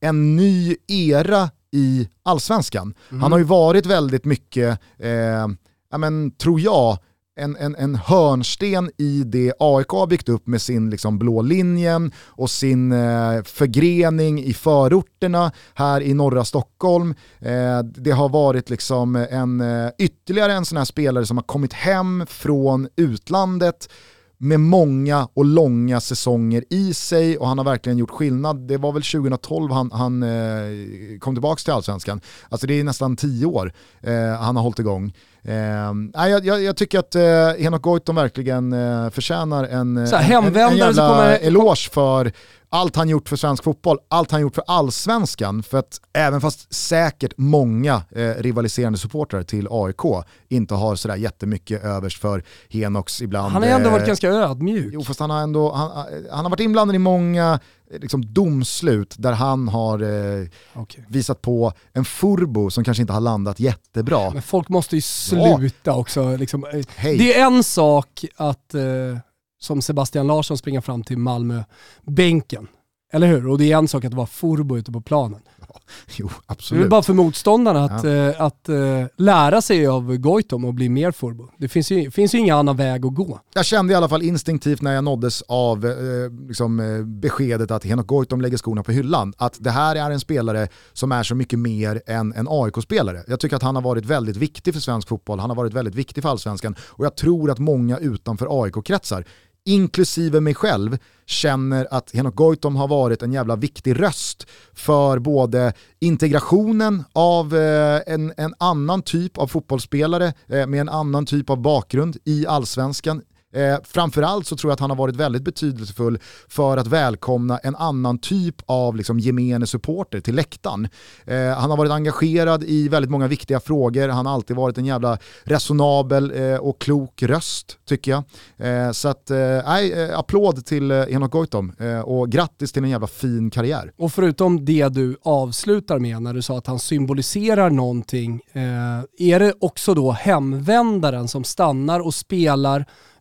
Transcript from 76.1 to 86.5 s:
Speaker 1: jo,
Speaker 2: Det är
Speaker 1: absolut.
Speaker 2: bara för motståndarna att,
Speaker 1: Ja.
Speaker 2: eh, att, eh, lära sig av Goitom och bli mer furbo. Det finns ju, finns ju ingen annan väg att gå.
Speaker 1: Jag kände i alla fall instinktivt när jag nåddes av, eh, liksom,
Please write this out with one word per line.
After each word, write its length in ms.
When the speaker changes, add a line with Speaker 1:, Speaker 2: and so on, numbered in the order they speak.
Speaker 1:
jo, 100
Speaker 2:
Det 80
är 180
Speaker 1:
absolut. 380
Speaker 2:
bara 120
för 100
motståndarna 720
att, 200
Speaker 1:
Ja. 60
Speaker 2:
eh, 320
att, 260
eh, 80
lära 460
sig 240
av 300
Goitom 480
och 100
bli 140
mer 240
furbo. 360
Det 100
finns 220
ju, 200
finns 240
ju 40
ingen 180
annan 200
väg 300
att 80
gå. 260
Speaker 1:
Jag 120
kände 260
i 40
alla 120
fall 140
instinktivt 600
när 120
jag 100
nåddes 440
av, 380
eh, 60
liksom, 320